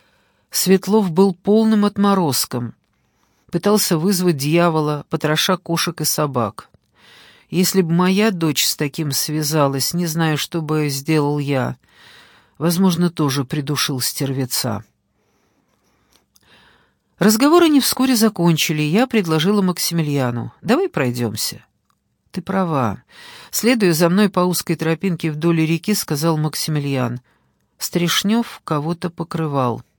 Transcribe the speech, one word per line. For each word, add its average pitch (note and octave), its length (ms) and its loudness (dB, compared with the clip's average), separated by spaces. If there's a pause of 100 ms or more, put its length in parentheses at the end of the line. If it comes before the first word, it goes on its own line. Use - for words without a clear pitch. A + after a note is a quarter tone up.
(520)
Светлов F#3+ 600 2
был F#3+ 220 4
полным A3 500 2
отморозком. F#3+ 880 0 (800)
Пытался G3+ 460 2
вызвать F3+ 400 0
дьявола, D3+ 720 0
потроша D#3 480 0
кошек E3+ 420 -6
и D#3 60 -4
собак. C3+ 640 -4 (800)
Если F#3 320 0
б E3 120 0
моя F#3+ 380 2
дочь E3 340 -2
с - 120 -4
таким D3 340 -4
связалась, D3 840 -2
не F3 120 -2
знаю, D#3+ 320 0
что - 240 -6
бы D3+ 260 -2
сделал D3 520 0
я. C3 360 -2 (840)
Возможно, F3 520 2
тоже C#3+ 340 0
придушил C#3 560 -4
стервеца. C3 840 -4 (2250)
Разговор C4 440 4
они D4+ 180 4
вскоре C4 340 0
закончили, F3 680 2
я F3 260 2
предложила F#3 540 0
Максимилиану: C#3+ 1000 -2
"Давай D#4+ 260 0
пройдёмся". A#2+ 760 -4 (680)
"Ты F3+ 120 -10
права. D#3+ 580 -2 (480)
Следуя G#3+ 440 2
за E3+ 160 2
мной G3 200 4
по F3+ 120 0
узкой F3+ 340 -2
тропинке E3 560 -2
вдоль D#3+ 340 0
реки", E3 300 0
сказал D#3+ 420 -2
Максимилиан. C#3+ 840 -2 (580)
"Стришнёв G3 840 -2
кого-то D#3+ 460 -4
покрывал". C#3 720 -4 (180)